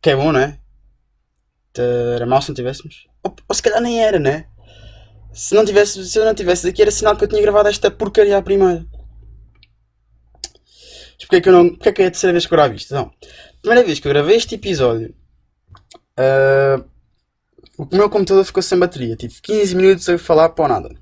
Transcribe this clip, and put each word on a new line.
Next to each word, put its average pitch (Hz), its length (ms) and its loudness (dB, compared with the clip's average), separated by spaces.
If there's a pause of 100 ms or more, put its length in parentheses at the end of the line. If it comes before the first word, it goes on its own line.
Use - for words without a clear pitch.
Que 156 100 2
é 135 40 2
bom, 143 160 0
não 131 80 0
é? 147 180 -4 (1600)
Era 120 100 -4
mau 131 160 2
se - 60 -10
não 135 80 -10
tivéssemos. 127 520 -12 (140)
Ou, - 140 -8 (140)
ou - 60 -4
se - 60 -4
calhar 220 200 0
nem 233 200 -2
era, 214 160 2
né? 147 300 -4 (880)
Se - 200 -8
não 214 120 4
tivesse, 202 400 0
se 220 120 -4
eu 214 60 2
não 220 100 2
tivesse 180 360 -2
aqui, 190 120 -2
era 208 100 4
sinal 208 260 0
que 208 80 -2
eu - 20 -12
tinha 208 140 -2
gravado 208 260 2
esta 202 240 0
porcaria 202 460 2
à 196 40 0
primeira. 185 460 0 (2250)
Mas - 80 -20
porquê - 100 0
é 170 60 4
que 190 80 2
eu 185 40 8
não, 175 180 6
porquê - 180 -2
é - 20 2
que 202 120 -4
é - 20 4
a 180 60 -2
terceira 180 200 -2
vez 175 140 0
que - 80 -2
eu 165 40 4
gravo 139 160 2
isto? 98 200 -14
Não. - 180 -8 (500)
Primeira 233 240 4
vez 151 140 -4
que - 80 -8
eu 139 60 0
gravei 151 240 2
este 220 180 -4
episódio, 123 580 -4 (1040)
ah, 135 640 2 (960)
o 143 160 -12
meu 202 160 2
computador 196 360 2
ficou 185 180 -4
sem 180 160 -2
bateria. 127 380 -4
Tive - 240 -16
quinze 202 340 -2
minutos 185 320 2
a 175 100 0
falar 165 320 2
para 165 160 -4
o - 40 -2
nada. - 320 -6